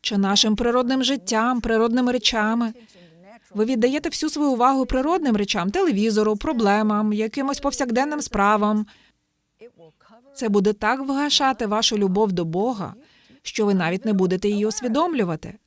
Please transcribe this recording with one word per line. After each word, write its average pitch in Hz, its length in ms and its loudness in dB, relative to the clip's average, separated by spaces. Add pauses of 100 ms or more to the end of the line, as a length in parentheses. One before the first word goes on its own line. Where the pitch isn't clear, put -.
чи - 180 -2
нашим 202 380 2
природним 247 480 0
життям, 247 560 -2
природними 233 520 2
речами. 226 600 0 (800)
Ви 208 100 0
віддаєте 262 440 0
всю 311 220 -2
свою 294 200 0
увагу 254 360 2
природним 262 500 0
речам, 196 340 -2
телевізору, 214 680 2
проблемам, 214 760 0
якимось 262 480 -4
повсякденним 269 600 -2
справам. 214 680 0 (1500)
Це 240 140 -4
буде 202 240 4
так 220 280 0
вгашати 269 640 0
вашу 214 320 0
любов 202 340 2
до 175 120 0
Бога, 196 500 -4 (480)
що - 240 -2
ви 202 80 4
навіть 180 300 0
не 220 80 0
будете 185 360 2
її 208 180 0
усвідомлювати. 220 880 -2 (120)